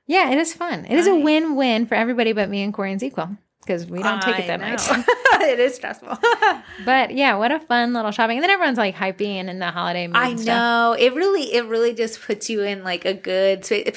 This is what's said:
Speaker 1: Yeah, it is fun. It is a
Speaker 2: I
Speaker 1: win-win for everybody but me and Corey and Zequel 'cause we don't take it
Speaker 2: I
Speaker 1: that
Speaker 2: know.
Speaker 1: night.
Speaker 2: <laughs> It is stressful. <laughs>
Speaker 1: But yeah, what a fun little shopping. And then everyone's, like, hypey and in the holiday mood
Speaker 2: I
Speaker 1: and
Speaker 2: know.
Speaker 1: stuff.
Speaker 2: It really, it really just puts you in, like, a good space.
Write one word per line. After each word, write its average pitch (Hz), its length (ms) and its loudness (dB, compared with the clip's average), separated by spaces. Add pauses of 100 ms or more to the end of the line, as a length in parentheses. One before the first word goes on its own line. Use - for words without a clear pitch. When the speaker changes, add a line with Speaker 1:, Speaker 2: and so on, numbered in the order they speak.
Speaker 1:
Yeah, 320 240 2
it 269 60 2
is 320 160 0
fun. 339 320 -6
It 262 140 2
is 349 80 6
a 392 60 6
Speaker 2:
I 320 100 4
Speaker 1:
win-win 277 640 2
for 233 80 -2
everybody 226 400 0
but 202 160 -2
me 202 120 -4
and 202 120 -4
Corey 196 180 -4
and 196 80 -4
Zequel 208 380 -6 (280)
'cause 175 200 -4
we 175 160 -8
don't 202 180 -2
take 185 200 0
it 180 100 -4
Speaker 2:
I 175 80 -2
Speaker 1:
that - 20 -10
Speaker 2:
know. 202 60 -8 (300)
Speaker 1:
night. 240 140 -2
Speaker 2:
<laughs> 466 40 6 (260)
It 262 200 2
is 262 160 2
stressful. - 420 -10 (320)
<laughs> 233 340 -8
Speaker 1:
But 247 300 2
yeah, 254 220 2
what 220 160 2
a 311 80 -2
fun 240 340 0
little 220 160 -2
shopping. 226 280 0
And 302 60 -2
then 370 60 4
everyone's, 339 260 2
like, 208 200 0
hypey 196 400 -4
and 185 120 -8
in 180 120 -10
the 175 100 -4
holiday 175 360 -4
mood 175 100 -2
Speaker 2:
I 247 140 2
Speaker 1:
and 233 80 -6
Speaker 2:
know. 226 40 -6
Speaker 1:
stuff. 233 560 2
Speaker 2:
It 254 160 4
really, 349 400 0
it 240 120 0
really 226 280 0
just 220 280 -6
puts 208 280 -6
you 208 120 -2
in, 202 220 -6
like, 180 200 -6
a 196 100 0
good 190 500 0
space. - 320 -2